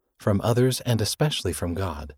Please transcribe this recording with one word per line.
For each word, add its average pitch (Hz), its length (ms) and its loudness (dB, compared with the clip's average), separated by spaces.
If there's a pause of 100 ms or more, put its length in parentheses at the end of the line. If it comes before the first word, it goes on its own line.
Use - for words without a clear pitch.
(180)
from 101 240 2
others 123 400 2
and 117 180 2
especially 110 540 -2
from 87 180 -4
God. 78 460 -6